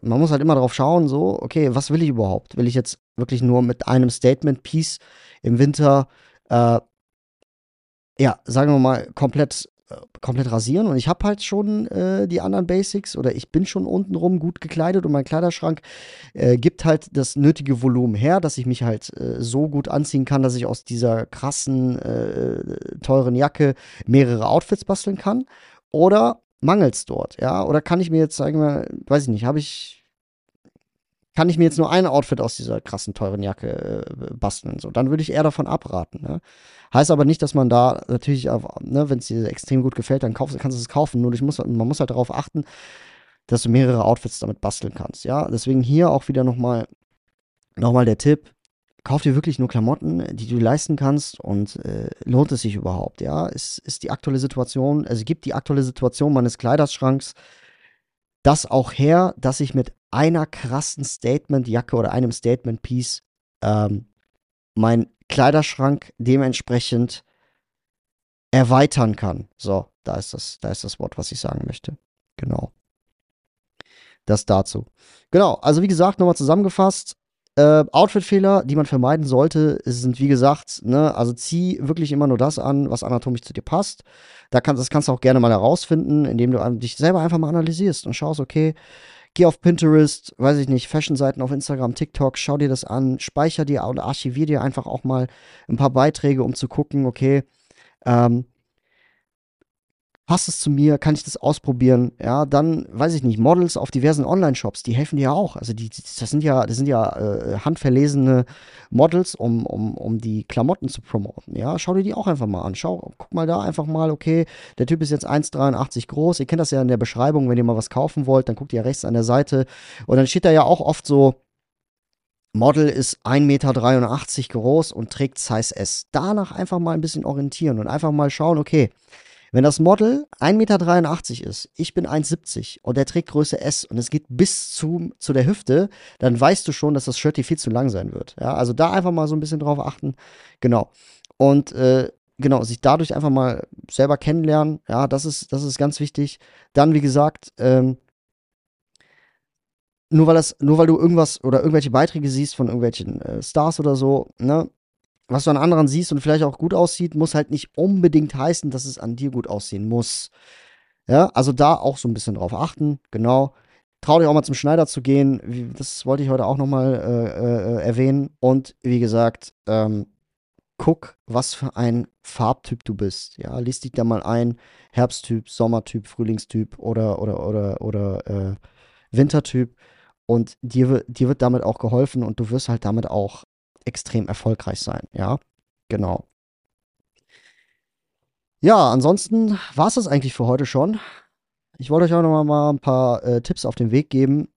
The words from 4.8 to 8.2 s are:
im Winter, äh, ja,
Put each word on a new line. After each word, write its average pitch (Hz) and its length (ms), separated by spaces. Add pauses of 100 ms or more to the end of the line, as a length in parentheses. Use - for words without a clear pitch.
im 117 160
Winter, 139 500 (400)
äh, 120 320 (1400)
ja, 131 260